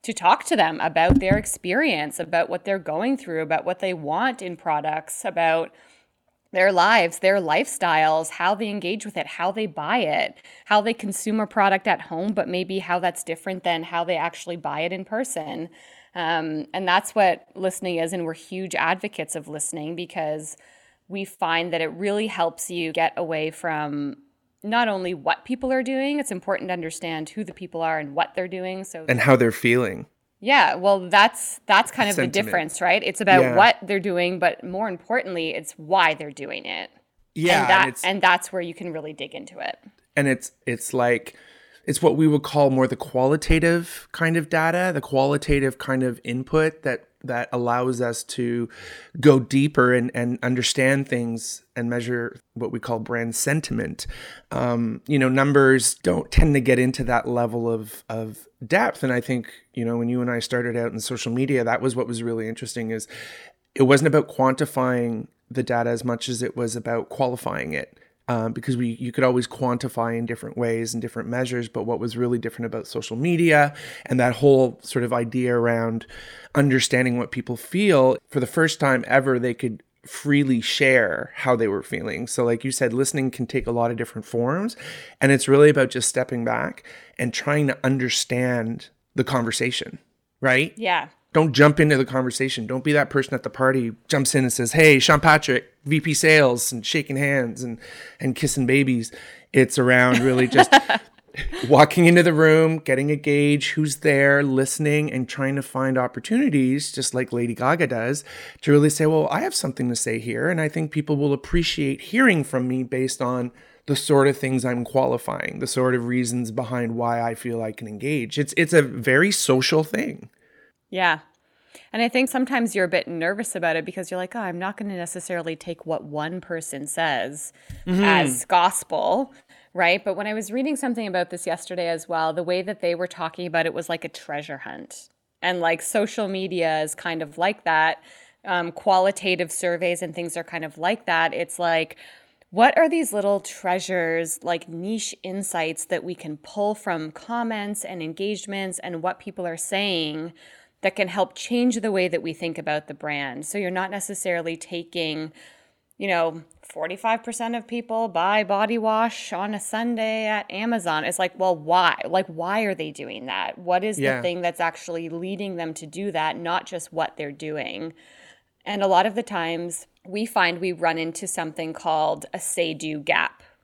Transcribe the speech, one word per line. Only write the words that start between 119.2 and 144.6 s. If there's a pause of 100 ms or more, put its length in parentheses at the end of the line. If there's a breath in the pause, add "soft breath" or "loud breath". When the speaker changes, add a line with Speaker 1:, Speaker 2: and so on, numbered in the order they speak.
Speaker 2:
social
thing. (600 soft breath)
Speaker 1:
Yeah. (720 soft breath)
And
I
think
sometimes
you're
a
bit
nervous
about
it
because
you're
like,
"Oh,
I'm
not
gonna
necessarily
take
what
one
person
says (360 loud breath)
Speaker 2:
Mm-hmm.
Speaker 1:
as
gospel," (400 soft breath)
right?
But
when
I
was
reading
something
about
this
yesterday
as
well,
the
way
that
they
were
talking
about
it
was
like
a
treasure
hunt. (320)
And,
like,
social
media
is
kind
of
like
that. (420 soft breath)
Um,
qualitative
surveys
and
things
are
kind
of
like
that.
It's
like, (540 loud breath)
what
are
these
little
treasures,
like,